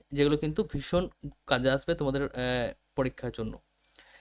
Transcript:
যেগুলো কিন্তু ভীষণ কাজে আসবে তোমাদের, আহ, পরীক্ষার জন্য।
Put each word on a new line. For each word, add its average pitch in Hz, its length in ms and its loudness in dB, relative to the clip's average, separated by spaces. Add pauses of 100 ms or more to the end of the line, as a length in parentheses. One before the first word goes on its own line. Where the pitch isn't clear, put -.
(120)
যেগুলো 143 240 4
কিন্তু 151 360 0
ভীষণ 175 360 0 (380)
কাজে 131 240 2
আসবে 139 240 0
তোমাদের, 139 300 -2
আহ, 123 480 -2 (240)
পরীক্ষার 127 340 -2
জন্য। 113 280 -8 (640)